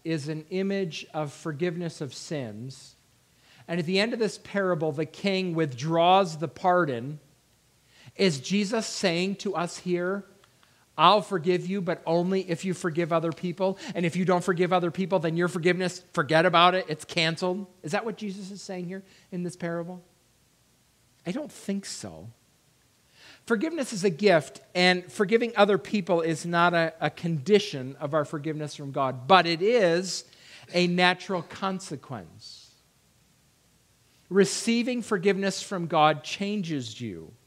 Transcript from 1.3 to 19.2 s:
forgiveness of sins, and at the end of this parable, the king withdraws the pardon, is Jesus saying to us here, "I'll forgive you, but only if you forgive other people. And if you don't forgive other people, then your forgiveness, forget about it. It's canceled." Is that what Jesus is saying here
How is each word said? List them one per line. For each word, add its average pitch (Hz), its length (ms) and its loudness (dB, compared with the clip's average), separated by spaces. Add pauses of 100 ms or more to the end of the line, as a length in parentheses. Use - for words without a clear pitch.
forgiveness 165 680 -6
of 135 140 -10
sins, 127 800 -10 (720)
and 175 140 -4
at 151 40 -4
the 185 140 0
end 233 140 0
of 233 60 -2
this 214 220 -2
parable, 175 520 -2
the 156 120 -4
king 190 480 -4
withdraws 165 840 2
the 156 100 -6
pardon, 151 720 0 (960)
is 175 240 0
Jesus 208 480 -2
saying 185 480 0
to 190 220 -4
us 170 220 -4
here, 180 440 -2 (720)
"I'll 185 240 8
forgive 180 460 0
you, 196 140 -2
but 170 240 -2
only 185 440 0
if 165 140 -4
you 185 100 -2
forgive 165 380 -2
other 165 220 0
people. 185 440 -2 (160)
And 180 120 -2
if 165 100 -2
you 185 80 0
don't 175 220 2
forgive 180 260 0
other 175 180 2
people, 185 300 -2
then 160 160 -2
your 175 140 2
forgiveness, 180 520 0 (120)
forget 160 320 4
about 175 300 6
it. 185 120 -2
It's 151 160 -8
canceled." 180 640 -2 (160)
Is 151 80 -10
that 202 140 -2
what 208 100 -6
Jesus 196 360 -10
is 202 100 -16
saying 180 260 -10
here 190 160 -12 (300)